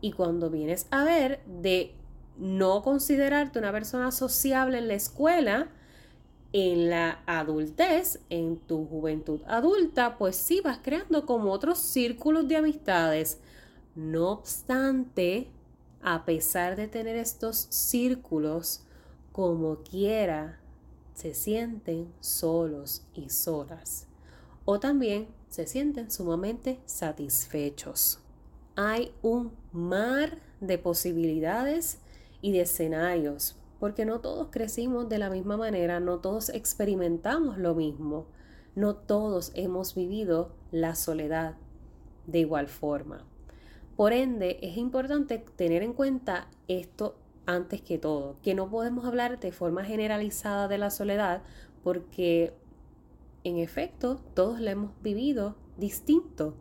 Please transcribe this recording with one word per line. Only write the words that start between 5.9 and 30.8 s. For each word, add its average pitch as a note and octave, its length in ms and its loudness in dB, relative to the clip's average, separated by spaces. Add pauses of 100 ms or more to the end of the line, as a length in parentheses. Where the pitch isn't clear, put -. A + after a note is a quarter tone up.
en F3 380 4
la E3+ 360 2
adultez, E3 920 2 (100)
en E3 260 -2
tu D#3 300 -4
juventud D#3 600 -2
adulta, B3+ 720 2
pues F#3+ 160 2
sí - 260 2
vas C#4 220 -2
creando D4+ 440 0
como G#3+ 260 2
otros C#4+ 260 0
círculos C4+ 720 2
de D#4+ 80 4
amistades. F3 800 2 (560)
No D#3+ 360 0
obstante, B3+ 1200 0 (580)
a E3 160 0
pesar F3 520 0
de G#3 100 -4
tener A3+ 300 -4
estos A3+ 520 -4
círculos, E3+ 1160 0 (480)
como E3 500 0
quiera, F#3 800 -2 (540)
se D3+ 200 -8
sienten G#3 840 -4
solos E3 920 -2
y C#3 180 -10
solas. - 760 -4 (580)
O G3+ 140 4
también A3 480 2 (220)
se D#3+ 180 -6
sienten C4+ 420 -2
sumamente G3 760 -2
satisfechos. - 1400 -2 (560)
Hay A3 440 0
un A#3 300 0 (220)
mar A#3 680 0 (220)
de F#3 180 0
posibilidades F3 1200 0 (420)